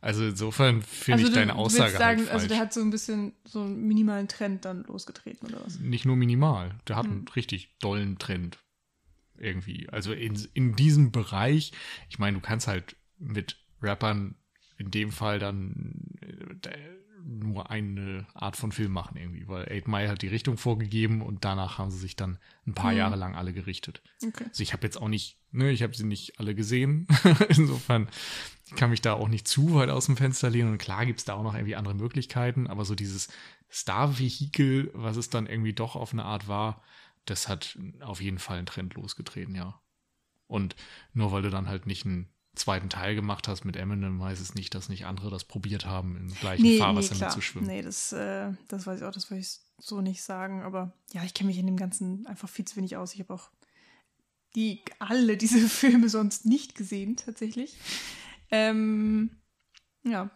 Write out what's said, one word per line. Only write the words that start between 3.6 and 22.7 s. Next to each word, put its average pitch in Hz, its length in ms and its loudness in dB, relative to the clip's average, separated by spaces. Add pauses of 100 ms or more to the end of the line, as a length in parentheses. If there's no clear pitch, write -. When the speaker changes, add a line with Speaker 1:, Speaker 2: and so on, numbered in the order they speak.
Speaker 2:
einen 202 260 -2
minimalen 214 400 4
Trend 196 380 -4
dann 185 180 -8
losgetreten, - 640 -14
oder - 180 -10
was? - 140 -10
Speaker 1:
Nicht 120 260 -2
nur 131 120 6
minimal, 120 580 4 (140)
der 107 80 0
hat 113 80 0
einen 101 200 -2
Speaker 2:
Hm. - 20 -16 (100)
Speaker 1:
richtig - 420 -6
dollen 101 380 -2
Trend. 90 400 -4 (800)
Irgendwie. 95 500 -6
Also 107 240 -4
in, 110 200 -4 (220)
in 127 200 4
diesem 147 360 8
Bereich, 120 600 2 (380)
ich - 80 -14
meine, 101 200 2
du 92 40 -4
kannst 110 260 -2
halt 92 280 -4 (240)
mit 107 380 -6 (260)
Rappern 101 500 0 (460)
in 98 100 -8
dem 107 220 -2
Fall 104 260 -2
dann, 101 560 -6 (280)
äh, - 540 -14 (480)
nur 107 460 -6
eine 98 640 -6
Art 101 240 -8
von 110 140 -4
Film 104 220 -2
machen 90 220 -6
irgendwie, 87 320 -10
weil 92 240 -8
Eight 101 160 -6
Mile 104 220 0
hat 98 140 -4
die 95 40 -4
Richtung 113 300 0
vorgegeben 110 640 2
und 104 240 -6
danach 95 320 -2
haben 98 140 -2
sie 92 80 -6
sich 92 160 -8
dann 92 240 -4 (260)
ein 104 80 -4